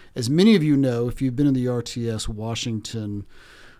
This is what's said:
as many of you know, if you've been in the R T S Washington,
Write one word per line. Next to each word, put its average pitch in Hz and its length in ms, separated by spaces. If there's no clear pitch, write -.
as 120 140
many 196 260
of 160 80
you 147 140
know, 123 320
if 117 120
you've 127 140
been 147 120
in 139 60
the 123 140
R 120 140
T 117 280
S 110 200
Washington, 107 960